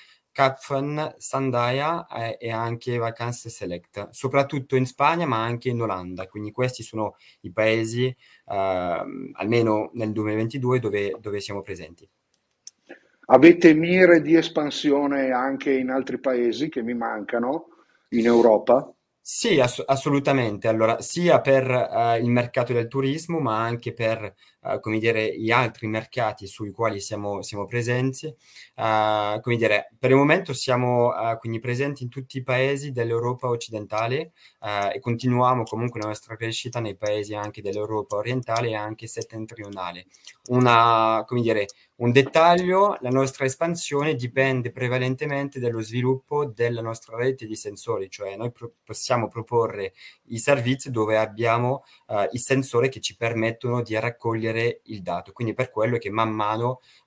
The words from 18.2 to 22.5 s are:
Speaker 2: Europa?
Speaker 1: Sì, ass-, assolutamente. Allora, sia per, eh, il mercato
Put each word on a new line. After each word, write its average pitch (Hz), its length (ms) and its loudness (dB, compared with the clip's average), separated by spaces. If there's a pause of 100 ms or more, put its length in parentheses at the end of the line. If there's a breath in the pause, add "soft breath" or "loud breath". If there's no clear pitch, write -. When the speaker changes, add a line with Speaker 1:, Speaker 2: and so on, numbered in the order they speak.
Speaker 2:
Europa? 117 680 6 (340)
Speaker 1:
Sì, 208 320 0
ass-, 123 280 2
assolutamente. 135 800 0
Allora, 110 320 2
sia 170 400 4
per, 135 320 4
eh, 117 480 2
il 120 100 2
mercato 120 440 0